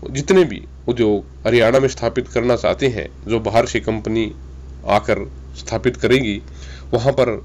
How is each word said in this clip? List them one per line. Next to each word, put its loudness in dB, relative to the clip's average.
जितने 4
भी -6
उद्योग 0
हरियाणा 6
में 2
स्थापित -2
करना 2
चाहते 0
हैं, -4
जो 0
बाहर 2
से -2
कंपनी -2
आकर 2
स्थापित -2
करेगी, 2
वहाँ 2
पर 2